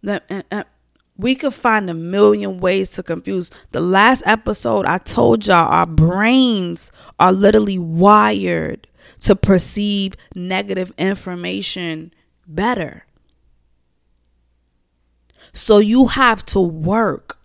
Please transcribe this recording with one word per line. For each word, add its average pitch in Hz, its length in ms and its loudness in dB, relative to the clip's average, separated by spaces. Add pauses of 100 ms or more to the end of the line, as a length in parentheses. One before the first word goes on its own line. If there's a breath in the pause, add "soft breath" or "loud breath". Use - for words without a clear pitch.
That, 202 280 -6
uh, 190 120 -10 (100)
uh, 202 120 -8 (540)
we 240 160 0
could 269 180 -4
find 214 380 -2
a 165 40 -6
million 196 640 0
ways 190 300 -2
to 190 120 -12
confuse. 175 480 -8 (220 soft breath)
The - 80 -4
last 196 440 2
episode, 214 640 -2
I 175 120 -2
told 226 480 0
y'all 175 220 4
our 170 160 2
brains 185 1080 0 (260 soft breath)
are 185 140 6
literally 202 460 2
wired 180 1080 2 (360 soft breath)
to 202 120 4
perceive 196 800 0 (200 soft breath)
negative 185 600 -6
information 180 1160 -6 (320)
better. 185 580 -6 (2500 soft breath)
So - 260 4
you 226 280 4
have 240 400 0
to - 140 -2
work. 170 840 -4